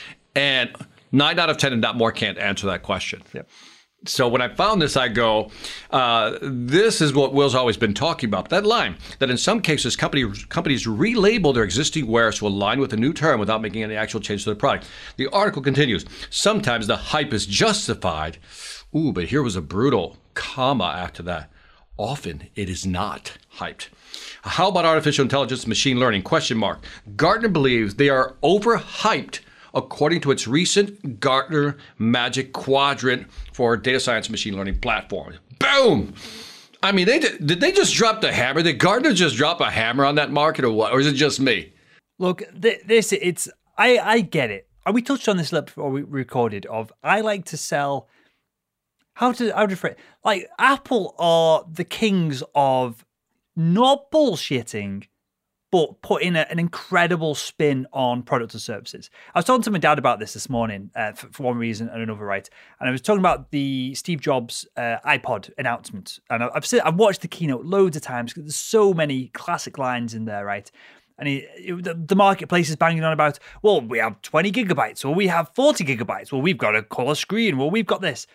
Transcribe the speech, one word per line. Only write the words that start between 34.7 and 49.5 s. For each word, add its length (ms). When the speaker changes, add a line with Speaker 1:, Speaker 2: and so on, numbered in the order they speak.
Speaker 1:
Platform. 580
Boom! 540
I 80
mean, 140
they 140
did, 280
did 140
they 100
just 220
drop 260
the 140
hammer? 300
Did 160
Gartner 340
just 240
drop 240
a 100
hammer 320
on 120
that 140
market 360
or 60
what? 200
Or 80
is 80
it 60
just 260
me? 320
Speaker 2:
Look, 240
th-, 240
this, 280
it's, 340
I, 220
I 200
get 320
it. 160
And 80
we 80
touched 280
on 80
this 160
a 20
little 120
before 220
we 120
recorded 640
of, 260
I 200
like 240
to 100
sell, 540
how 180
to, 240